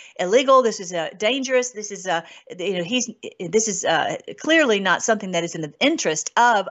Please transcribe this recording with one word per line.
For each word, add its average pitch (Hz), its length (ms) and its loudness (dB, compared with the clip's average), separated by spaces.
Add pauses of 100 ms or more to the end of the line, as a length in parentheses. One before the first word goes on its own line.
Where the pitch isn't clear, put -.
(180)
illegal. 262 440 4
This 214 180 -2
is, 185 120 -12
uh, 160 240 -4
dangerous. 247 540 0
This 208 220 -12
is, 185 140 -14
uh, 170 160 0 (360)
you 180 200 -2
know, 175 40 -2
he's, 233 260 -2 (300)
this 202 300 0
is, 180 160 -4
uh, 151 320 0 (240)
clearly 294 400 4
not 185 220 2
something 208 300 0
that 170 120 0
is - 100 -6
in 160 80 -6
the 151 160 -8
interest 233 580 0
of 220 340 4